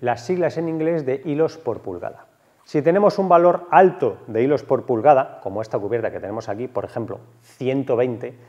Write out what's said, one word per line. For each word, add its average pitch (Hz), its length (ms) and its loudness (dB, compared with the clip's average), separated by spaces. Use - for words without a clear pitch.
las 120 240 -4
siglas 180 320 -2
en 165 120 -4
inglés 160 360 -2
de 131 220 -4
hilos 151 320 -2
por - 220 -6
pulgada. - 440 -12
Si - 160 -2
tenemos 180 380 2
un 190 100 -2
valor 175 420 6
alto 170 460 4
de 110 140 0
hilos 139 200 0
por 123 240 -2
pulgada, 131 560 4
como 98 180 -6
esta 110 180 -6
cubierta 104 320 -4
que 95 100 -10
tenemos 107 280 -8
aquí, 110 200 -8
por 101 180 -8
ejemplo, 107 340 -10
ciento 131 540 -4
veinte, 120 380 -4